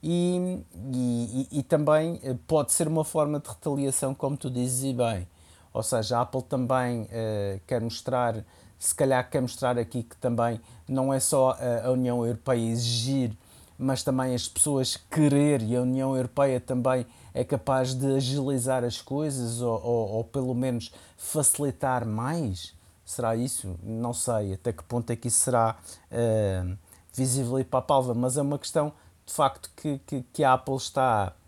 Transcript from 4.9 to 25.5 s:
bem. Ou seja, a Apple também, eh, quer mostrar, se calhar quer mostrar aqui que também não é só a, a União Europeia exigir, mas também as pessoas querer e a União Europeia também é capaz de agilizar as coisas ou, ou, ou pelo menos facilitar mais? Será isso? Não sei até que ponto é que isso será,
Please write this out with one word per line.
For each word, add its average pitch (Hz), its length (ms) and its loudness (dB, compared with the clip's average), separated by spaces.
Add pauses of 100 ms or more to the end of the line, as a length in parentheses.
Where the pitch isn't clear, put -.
bem. 113 340 0 (460)
Ou 113 100 -2
seja, 117 360 0
a - 20 2
Apple 123 220 -2
também, 123 680 -2
eh, 107 560 -4
quer 123 140 -2
mostrar, 117 640 -2 (340)
se - 160 -2
calhar 131 340 2
quer 147 120 -2
mostrar 123 360 -2
aqui 120 280 -4
que - 140 -20
também 117 420 0 (280)
não 135 240 0
é 135 60 2
só 131 400 4
a, 120 280 -2
a 127 40 2
União 123 340 2
Europeia 117 460 0
exigir, 117 680 0 (400)
mas 131 260 -2
também 131 300 0
as 120 160 -2
pessoas 135 480 0
querer 147 680 4
e 110 140 0
a 123 60 2
União 131 340 0
Europeia 131 440 2
também 127 440 0 (300)
é 127 100 0
capaz 131 480 0
de 131 140 -2
agilizar 131 800 0
as 120 180 -4
coisas 135 580 -4
ou, 117 220 0
ou, 117 300 0
ou 113 120 -2
pelo 127 300 -2
menos 123 380 -2 (240)
facilitar 135 880 0
mais? 113 680 -2 (320)
Será 113 320 -2
isso? 113 460 -4
Não 113 320 -4
sei 107 400 -2
até 113 180 -4
que - 120 -10
ponto 120 260 -4
é 117 60 0
que 123 120 -4
isso 117 120 2
será, 113 360 4 (340)